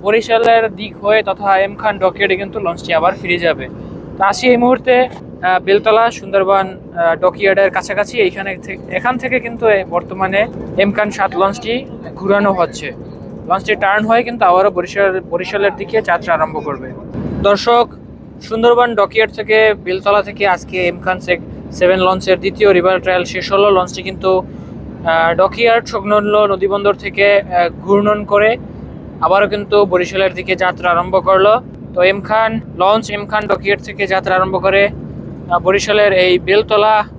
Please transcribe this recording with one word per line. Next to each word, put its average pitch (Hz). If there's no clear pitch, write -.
বরিশালের 226
দিক 190
হয়ে 208
তথা 190
এম 196
খান 208
ডকইয়ার্ডে 190
কিন্তু 196
লঞ্চটি 190
আবার 165
ফিরে 175
যাবে। 151
তো 190
আসি 202
এই 247
মুহূর্তে, 247
আহ, 185
বেলতলা 220
সুন্দরবন, 190
আহ, 170
ডকইয়ার্ডের 190
কাছাকাছি। 196
এইখানে 196
থে-, -
এখান 240
থেকে 254
কিন্তু 233
এ-, 196
বর্তমানে 190
এম 196
খান 208
সাত 196
লঞ্চটি 202
ঘুরানো 196
হচ্ছে। 156
লঞ্চটি 190
টার্ন 208
হয়ে 226
কিন্তু 233
আবারও 190
বরিশাল, 185
বরিশালের 185
দিকে 220
যাত্রা 175
আরম্ভ 156
করবে। 131
দর্শক, 233
সুন্দরবন 240
ডকইয়ার্ড 214
থেকে 214
বেলতলা 196
থেকে 202
আজকে 180
এম 175
খান 185
সেক-, -
সেভেন 185
লঞ্চের 185
দ্বিতীয় 196
রিভার 180
ট্রায়াল 180
শেষ 180
হলো। 202
লঞ্চটি 180
কিন্তু, 185
আহ, 165
ডকইয়ার্ড 226
সংলগ্ন 208
নদীবন্দর 196
থেকে, 202
আহ, 175
ঘূর্ণন 208
করে 208
আবারও 196
কিন্তু 208
বরিশালের 185
দিকে 185
যাত্রা 180
আরম্ভ 180
করলো। 196
তো 180
এম 190
খান 220
লঞ্চ 208
এম 208
খান 214
ডকইয়ার্ড 196
থেকে 202
যাত্রা 190
আরম্ভ 185
করে, 196
আহ, -
বরিশালের 202
এই 180
বেলতলা 214